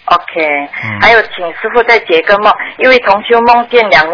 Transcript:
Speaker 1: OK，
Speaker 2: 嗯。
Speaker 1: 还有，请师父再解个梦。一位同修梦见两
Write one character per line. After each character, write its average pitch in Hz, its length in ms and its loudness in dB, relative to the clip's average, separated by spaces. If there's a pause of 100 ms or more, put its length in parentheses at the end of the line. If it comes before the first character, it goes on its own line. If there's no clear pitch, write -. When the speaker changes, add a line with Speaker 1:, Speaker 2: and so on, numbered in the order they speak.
Speaker 1:
OK， - 380 -2 (400)
Speaker 2:
嗯。 110 180 -10
Speaker 1:
还 214 120 4
有， 220 80 4
请 180 320 -8
师 220 200 -8
父 240 100 2
再 233 160 2
解 - 240 0
个 208 160 0
梦。 208 140 2 (240)
一 226 100 -2
位 254 120 4
同 208 240 0
修 233 160 2
梦 240 300 2
见 226 200 2
两 160 240 2